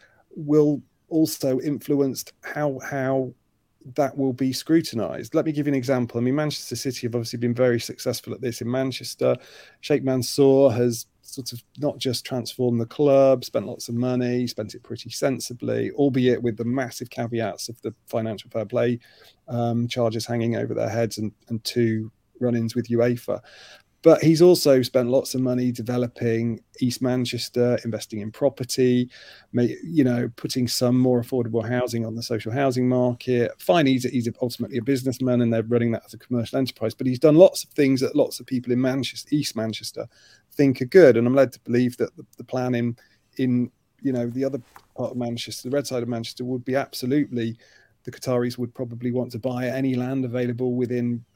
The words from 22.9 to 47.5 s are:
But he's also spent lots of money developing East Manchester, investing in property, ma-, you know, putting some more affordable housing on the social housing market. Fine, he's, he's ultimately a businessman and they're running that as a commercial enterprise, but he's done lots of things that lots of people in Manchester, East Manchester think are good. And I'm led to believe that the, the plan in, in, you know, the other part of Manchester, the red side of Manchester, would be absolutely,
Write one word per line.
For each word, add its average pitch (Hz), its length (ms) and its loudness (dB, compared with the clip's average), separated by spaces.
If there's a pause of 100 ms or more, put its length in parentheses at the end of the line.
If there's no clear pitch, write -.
But 151 220 8
he's 156 180 6
also 151 400 8
spent 123 280 0
lots 131 260 0
of 127 60 0
money 123 320 0
developing 117 880 -2 (180)
East 123 220 0
Manchester, 123 840 0
investing 110 380 -8
in 107 100 -8
property, 123 800 0 (420)
ma-, 123 120 0 (200)
you 160 220 2
know, 123 320 -2
putting 123 320 -4
some 123 280 2
more 127 240 4
affordable 117 460 -4
housing 117 380 -2
on 110 100 -8
the 117 80 -8
social 113 280 -6
housing 127 360 0
market. 123 720 0
Fine, 170 280 2
he's, 127 180 2
he's 117 240 -2 (120)
ultimately 117 360 -4
a 117 40 -2
businessman 127 600 0
and 117 120 2
they're 113 100 0
running 117 280 0
that 110 140 -6
as - 80 -20
a 113 40 -16
commercial 120 400 -4
enterprise, 127 360 -4
but 131 140 -6
he's 127 120 -2
done 151 160 6
lots 185 300 8
of - 60 -20
things 135 280 4
that 131 160 -2
lots 139 240 0
of 123 60 -18
people 123 260 -4
in 123 100 2
Manchester, 131 540 -2
East 143 220 -2
Manchester 113 500 -6 (460)
think 135 280 2
are 131 40 -2
good. 131 320 10
And 120 100 4
I'm 131 80 2
led 131 160 4
to - 80 -20
believe 123 380 0
that - 180 -4
the, 135 100 -20 (120)
the 123 80 -16
plan 127 300 -4
in, 120 200 -2 (400)
in, 123 340 0 (320)
you 135 120 -2
know, 120 140 -2
the 127 180 -4
other 135 160 -6 (340)
part 123 160 -6
of - 60 -10
Manchester, 120 520 -8
the 131 60 -2
red 143 120 -2
side 123 160 -4
of 117 60 -6
Manchester, 117 360 -8
would 127 180 -6
be 131 120 -2
absolutely, 127 800 -2 (480)